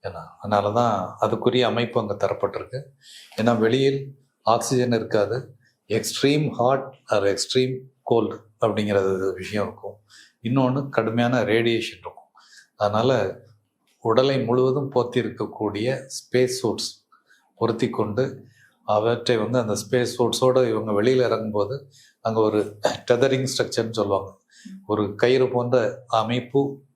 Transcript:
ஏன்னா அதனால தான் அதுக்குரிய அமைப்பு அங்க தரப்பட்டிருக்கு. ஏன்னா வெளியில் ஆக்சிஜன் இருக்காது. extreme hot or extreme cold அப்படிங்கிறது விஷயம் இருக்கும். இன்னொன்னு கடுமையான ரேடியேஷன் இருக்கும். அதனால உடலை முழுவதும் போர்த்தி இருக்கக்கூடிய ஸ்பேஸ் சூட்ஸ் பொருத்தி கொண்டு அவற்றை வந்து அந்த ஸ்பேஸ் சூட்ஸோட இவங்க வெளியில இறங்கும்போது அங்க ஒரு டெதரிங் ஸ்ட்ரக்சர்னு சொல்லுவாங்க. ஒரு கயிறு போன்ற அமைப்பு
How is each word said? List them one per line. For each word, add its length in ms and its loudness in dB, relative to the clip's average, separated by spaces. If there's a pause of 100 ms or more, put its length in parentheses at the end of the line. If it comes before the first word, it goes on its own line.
ஏன்னா 240 -12 (140)
அதனால 320 0
தான் 500 0
அதுக்குரிய 400 0
அமைப்பு 400 0
அங்க 120 -4
தரப்பட்டிருக்கு. 680 -4 (560)
ஏன்னா 200 2
வெளியில் 540 2 (300)
ஆக்சிஜன் 500 2
இருக்காது. 640 -2 (320)
extreme 720 0
hot 240 2 (260)
or 280 2
extreme 420 -2 (320)
cold 280 2 (220)
அப்படிங்கிறது 720 0
விஷயம் 320 -4
இருக்கும். 320 -14 (460)
இன்னொன்னு 460 0
கடுமையான 540 0
ரேடியேஷன் 560 0
இருக்கும். 320 -20 (440)
அதனால 600 0 (640)
உடலை 460 2
முழுவதும் 440 0
போர்த்தி 320 0
இருக்கக்கூடிய 880 -4
ஸ்பேஸ் 560 0
சூட்ஸ் 260 -2 (680)
பொருத்தி 340 0
கொண்டு 540 -4 (400)
அவற்றை 540 0
வந்து 220 0
அந்த 140 -2
ஸ்பேஸ் 440 -2
சூட்ஸோட 520 2
இவங்க 320 0
வெளியில 240 4
இறங்கும்போது 600 -2 (360)
அங்க 180 0
ஒரு 400 0 (320)
டெதரிங் 320 2
ஸ்ட்ரக்சர்னு 480 -2
சொல்லுவாங்க. 460 -2 (500)
ஒரு 280 -2
கயிறு 340 4
போன்ற 580 0
அமைப்பு 800 -2 (100)